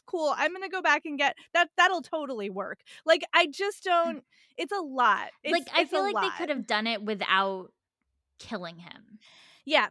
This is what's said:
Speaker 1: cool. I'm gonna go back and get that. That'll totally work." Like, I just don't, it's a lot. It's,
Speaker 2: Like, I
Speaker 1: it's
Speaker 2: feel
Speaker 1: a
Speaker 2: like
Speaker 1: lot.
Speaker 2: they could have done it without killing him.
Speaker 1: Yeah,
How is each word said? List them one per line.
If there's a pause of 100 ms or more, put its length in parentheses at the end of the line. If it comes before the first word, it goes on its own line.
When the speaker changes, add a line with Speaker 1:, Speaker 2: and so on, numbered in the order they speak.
Speaker 1:
cool.
I'm
gonna
go
back
and
get (180)
that.
That'll
totally
work." (220)
Like, (100)
I
just
don't, (340)
it's
a
lot. (120)
It's,
Speaker 2:
Like, (100)
I
Speaker 1:
it's
Speaker 2:
feel
Speaker 1:
a
Speaker 2:
like
Speaker 1:
lot.
Speaker 2:
they
could
have
done
it
without (640)
killing
him. (460)
Speaker 1:
Yeah,